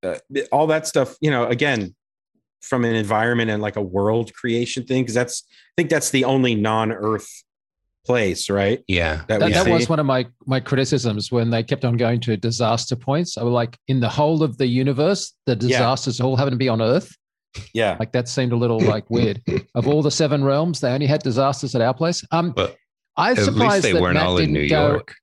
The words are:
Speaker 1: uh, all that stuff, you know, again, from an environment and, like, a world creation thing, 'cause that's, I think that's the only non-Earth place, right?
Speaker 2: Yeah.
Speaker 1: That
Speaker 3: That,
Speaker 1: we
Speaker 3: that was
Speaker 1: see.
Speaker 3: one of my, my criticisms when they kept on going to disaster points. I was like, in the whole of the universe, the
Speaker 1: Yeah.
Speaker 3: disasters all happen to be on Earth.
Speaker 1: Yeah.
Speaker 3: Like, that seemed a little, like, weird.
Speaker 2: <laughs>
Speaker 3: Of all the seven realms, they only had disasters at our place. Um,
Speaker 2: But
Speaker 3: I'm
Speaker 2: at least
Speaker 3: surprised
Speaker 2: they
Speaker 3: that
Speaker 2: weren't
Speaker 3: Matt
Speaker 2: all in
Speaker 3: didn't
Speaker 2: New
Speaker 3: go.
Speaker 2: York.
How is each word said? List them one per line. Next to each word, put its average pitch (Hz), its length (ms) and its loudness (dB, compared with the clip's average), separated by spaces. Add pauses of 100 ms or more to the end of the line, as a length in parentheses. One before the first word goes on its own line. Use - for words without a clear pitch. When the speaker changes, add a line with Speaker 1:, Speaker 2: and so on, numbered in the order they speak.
Speaker 1:
uh, 87 120 -6 (360)
all 151 160 2
that 156 180 0
stuff, 135 340 -2
you 151 100 0
know, 123 160 2
again, 117 480 -2 (640)
from 127 240 -2
an 117 100 0
environment 113 560 0
and, 104 100 -2
like, 104 160 -4
a 107 60 -4
world 101 520 0
creation 120 500 -4
thing, 131 200 0
'cause 110 100 -8
that's, 123 360 -2
I - 260 -20
think 160 140 0
that's 156 200 0
the 131 140 2
only 127 300 2
non-Earth 110 720 -2 (800)
place, 107 420 0
right? 98 380 0
Speaker 2:
Yeah. 82 420 0
Speaker 1:
That 107 120 0
Speaker 3:
That, 170 60 2
Speaker 1:
we - 80 2
Speaker 3:
that 185 120 2
was - 180 2
Speaker 1:
see. - 40 -6
Speaker 3:
one 160 100 0
of 151 80 0
my, 127 200 0 (200)
my 131 140 0
criticisms 123 720 -2
when 117 180 0
they 117 140 0
kept 135 200 -4
on 120 120 2
going 117 240 0
to 117 160 -2
disaster 117 580 -2
points. 139 420 -4
I 123 60 -6
was 120 100 0
like, 120 240 -2 (120)
in 131 100 0
the 120 100 0
whole 151 360 2
of 131 140 -4
the 135 100 0
universe, 139 640 0 (140)
the 135 60 2
Speaker 1:
Yeah. 117 40 0
Speaker 3:
disasters 123 640 0
all 131 160 0
happen 135 160 2
to 127 60 -2
be 131 100 0
on 113 120 0
Earth. 120 360 0 (580)
Speaker 1:
Yeah. 107 240 0
Speaker 3:
Like, 113 140 -6
that 120 160 -2
seemed 123 240 -2
a 120 40 0
little, 117 220 0
like, 107 320 0
weird. 113 360 0
Speaker 2:
<laughs> - 280 -6
Speaker 3:
Of 123 140 0
all 147 140 2
the 143 100 2
seven 143 320 0
realms, 147 360 0
they 127 120 0
only 139 140 -2
had 151 180 2
disasters 135 500 0
at 123 60 2
our 120 140 2
place. 170 360 -2
Um, 170 220 0
Speaker 2:
But - 240 -2 (380)
Speaker 3:
I'm 196 180 2
Speaker 2:
at 240 60 2
least - 140 2
Speaker 3:
surprised 190 320 2
Speaker 2:
they 110 80 2
Speaker 3:
that 87 100 2
Speaker 2:
weren't 90 120 2
Speaker 3:
Matt 87 120 2
Speaker 2:
all 90 120 2
in 80 140 2
Speaker 3:
didn't 73 100 0
Speaker 2:
New 73 80 0
Speaker 3:
go. 76 220 4
Speaker 2:
York. - 300 -6